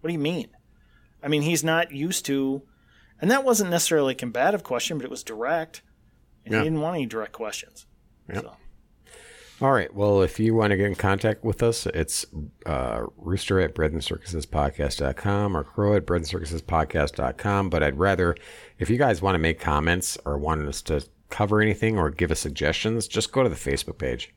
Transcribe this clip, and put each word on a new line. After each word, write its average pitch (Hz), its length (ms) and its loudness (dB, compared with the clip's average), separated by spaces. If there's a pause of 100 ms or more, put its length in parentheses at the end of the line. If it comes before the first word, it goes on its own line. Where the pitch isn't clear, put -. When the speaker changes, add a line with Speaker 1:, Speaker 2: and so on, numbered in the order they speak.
Speaker 1:
"What 160 60 -6
do 170 60 -4
you 160 60 -4
mean?" 143 280 -2 (720)
I 143 60 -8
mean, 147 140 2
he's 156 240 0
not 165 260 2
used 151 360 -4
to, 135 340 -2 (600)
and 185 80 2
that 269 140 2
wasn't 214 260 2
necessarily 156 440 2
a - 20 -4
combative 131 480 -2
question, 131 340 -4
but 127 60 -6
it 127 80 -10
was 127 100 -12
direct. 143 600 -6 (640)
And 107 80 -4
Speaker 2:
Yeah. 110 60 2
Speaker 1:
he - 40 2
didn't 156 160 0
want 165 160 -2
any 143 100 -2
direct 107 280 -8
questions. - 520 -12 (440)
Speaker 2:
Yeah. 98 120 -4
Speaker 1:
So. - 120 -14 (1080)
Speaker 2:
All 135 120 6
right. 101 200 2
Well, 101 280 6
if 90 180 0
you 110 160 4
want 107 160 4
to 98 60 4
get 98 80 4
in 98 100 0
contact 101 480 0
with 110 180 0
us, 117 260 2
it's, - 380 -4 (400)
uh, 64 360 -4 (160)
rooster 95 420 0
at 87 160 2
bread 78 160 2
and 80 100 -4
circuses 82 440 -6
podcast 71 540 -2
dot 67 180 -2
com 101 400 0
or 73 80 -2
crow 104 320 2
at 85 80 0
bread 87 160 0
and 80 80 -8
circuses 82 320 -6
podcast 78 540 0
dot 67 220 -2
com. 98 320 0
But 80 140 2
I'd 71 160 0
rather, 90 380 2 (400)
if 113 120 -4
you 117 80 4
guys 107 240 4
want 95 140 4
to 85 40 4
make 80 200 2
comments 82 640 0
or 73 140 -2
want 76 280 0
us 71 180 -8
to 73 220 -2 (240)
cover 107 300 2
anything 107 400 2
or 78 120 2
give 80 200 0
us - 80 0
suggestions, 82 720 -2
just - 240 -4
go 131 100 4
to 127 60 4
the 80 80 -4
Facebook - 400 -4
page. 62 400 -6